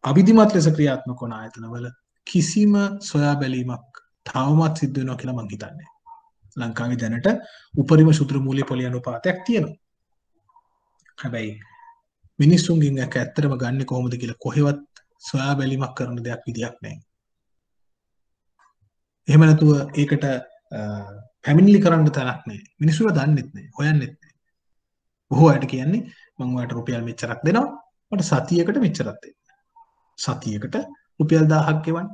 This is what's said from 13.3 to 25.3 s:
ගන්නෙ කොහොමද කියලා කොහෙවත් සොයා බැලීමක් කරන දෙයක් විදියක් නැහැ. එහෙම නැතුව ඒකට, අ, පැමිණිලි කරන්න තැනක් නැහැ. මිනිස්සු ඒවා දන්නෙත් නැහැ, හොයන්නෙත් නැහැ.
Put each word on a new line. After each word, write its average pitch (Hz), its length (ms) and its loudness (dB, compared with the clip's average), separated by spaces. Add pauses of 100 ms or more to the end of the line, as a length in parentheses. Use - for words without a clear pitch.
ගන්නෙ 127 280 -4
කොහොමද 127 300 -4
කියලා 117 240 -10
කොහෙවත් 143 420 -2 (420)
සොයා 139 320 -4
බැලීමක් 131 400 -4
කරන 123 240 -8
දෙයක් 117 240 -10
විදියක් 117 340 -10
නැහැ. - 220 -16 (2250)
එහෙම 151 140 8
නැතුව 156 280 6 (220)
ඒකට, 147 320 -2 (440)
අ, 113 120 -12 (580)
පැමිණිලි 190 420 6
කරන්න 165 280 4
තැනක් 127 340 -4
නැහැ. 104 220 -16 (100)
මිනිස්සු 156 260 0
ඒවා 208 160 2
දන්නෙත් 139 320 0
නැහැ, - 240 -20
හොයන්නෙත් 143 400 -2
නැහැ. - 220 -20 (960)